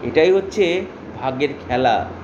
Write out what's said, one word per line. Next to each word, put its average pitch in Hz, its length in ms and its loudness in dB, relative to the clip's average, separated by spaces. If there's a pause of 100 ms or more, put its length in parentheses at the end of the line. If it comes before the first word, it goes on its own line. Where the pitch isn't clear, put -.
এটাই 151 280 4
হচ্ছে 190 540 0 (360)
ভাগ্যের 131 280 -2 (180)
খেলা। 123 380 2 (180)